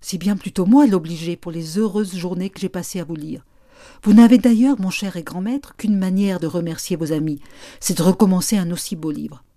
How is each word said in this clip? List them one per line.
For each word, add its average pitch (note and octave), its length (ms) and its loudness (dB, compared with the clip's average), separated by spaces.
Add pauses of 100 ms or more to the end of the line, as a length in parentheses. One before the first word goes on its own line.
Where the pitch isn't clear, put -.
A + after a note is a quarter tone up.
C'est F#3 120 -8
bien G3 180 -2
plutôt F#3 300 -4
moi C#4 200 6
l'obligé E3+ 520 -2
pour F3 120 -12
les E3 300 -8
heureuses G#3 340 -2
journées F3+ 360 -6
que - 100 -16
j'ai F#3+ 80 -6
passées F3+ 320 -10
à D#3+ 60 -8
vous E3 100 -10
lire. D#3 300 -14 (580)
Vous G#3 100 4
n'avez A#3 240 10
d'ailleurs, B3 400 4
mon F#3 120 -2
cher F#3 260 -8
et E3 80 -8
grand F3+ 160 -10
maître, A#3+ 380 -8
qu'une G#3 200 0
manière F#3 440 0
de E3 40 -4
remercier E3 520 -6
vos D#3 160 -4
amis, D3+ 260 -4 (400)
c'est F3 180 -4
de E3+ 60 -2
recommencer F#3+ 540 2
un F3 140 -2
aussi F3 260 -8
beau D#3 140 -8
livre. D3 340 -12 (120)